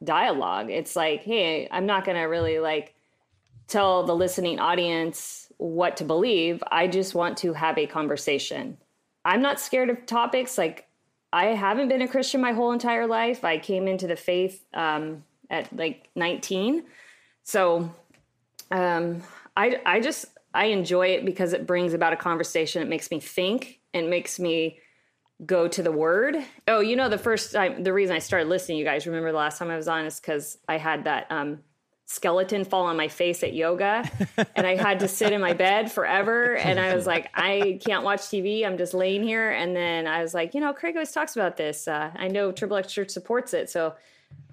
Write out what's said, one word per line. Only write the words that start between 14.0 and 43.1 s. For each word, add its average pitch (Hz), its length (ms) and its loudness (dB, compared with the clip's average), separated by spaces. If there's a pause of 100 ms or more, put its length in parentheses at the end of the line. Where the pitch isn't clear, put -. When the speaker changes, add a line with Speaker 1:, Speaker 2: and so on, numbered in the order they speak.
Speaker 1:
the 170 120 -2
faith, 185 460 -2 (120)
um, 156 480 -2 (260)
at, - 260 -4
like, 165 400 -6
nineteen. 190 680 0 (600)
So, 170 460 2 (840)
um, 170 520 0 (340)
I, 240 280 4
I 185 140 4
just, 285 260 -2 (280)
I 196 120 4
enjoy 185 420 2
it 185 180 2
because 180 280 0
it - 120 -2
brings 175 280 0
about 165 200 2
a 156 40 0
conversation. 165 680 -2
It 135 60 -4
makes 160 200 -6
me 160 100 -6
think. 196 600 -4 (140)
It 165 140 -2
makes 175 320 -2
me 165 400 0 (680)
go 175 220 2
to 170 160 -4
the 160 80 2
word. 185 460 2 (300)
Oh, 220 120 6
you 220 160 2
know, 262 140 2
the 208 80 2
first 220 360 0
time, 185 300 2
the 185 100 2
reason 190 220 2
I 160 40 0
started 165 280 0
listening, 175 300 -2
you 151 80 -2
guys 147 220 0
remember 165 240 -2
the 156 60 -2
last 151 200 0
time 170 120 -6
I 165 60 -4
was 160 120 -6
on 160 180 -2
is 156 140 -10
'cause 147 380 -6 (100)
I 160 100 -2
had 151 280 -2
that, 147 260 -2
um, 147 280 -4 (460)
skeleton 190 580 0
fall 190 220 0
on 165 120 0
my 156 100 0
face 175 360 -2
at - 100 -4
yoga, 175 560 0 (200)
Speaker 2:
<laughs> - 260 -2
Speaker 1:
and 190 120 2
I 185 80 4
had 196 240 2
to 196 80 2
sit 208 260 2
in 202 80 0
my 175 120 2
bed 196 380 2
forever. 233 640 2
And 185 240 2
I 185 160 2
was 180 120 0
like, 165 260 0
"I 196 520 0
can't 190 180 0
watch 202 260 0
T 196 120 -2
V. 208 240 0
I'm 185 120 -2
just 175 160 -2
laying 190 300 0
here." 220 280 0
And 175 240 -2
then 170 320 0
I 160 140 0
was 165 120 -4
like, 170 200 -2
"You 285 80 -2
know, 285 120 0
Craig 339 220 -6
always 311 160 -4
talks 311 240 -4
about 185 220 0
this. 151 300 -4
Uh, 156 280 -2
I 185 120 -4
know 196 240 0
Triple 196 260 -4
X 190 160 -4
Church 196 160 -4
supports 233 440 -4